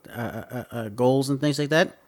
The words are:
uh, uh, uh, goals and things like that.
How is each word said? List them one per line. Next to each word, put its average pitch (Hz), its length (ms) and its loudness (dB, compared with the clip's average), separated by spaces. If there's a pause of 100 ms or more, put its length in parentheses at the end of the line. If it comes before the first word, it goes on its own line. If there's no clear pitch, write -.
(140)
uh, 117 60 -8 (300)
uh, 120 200 -8
uh, 117 200 -6
goals 131 400 2
and 135 100 0
things 147 180 0
like 147 120 -2
that. 160 380 2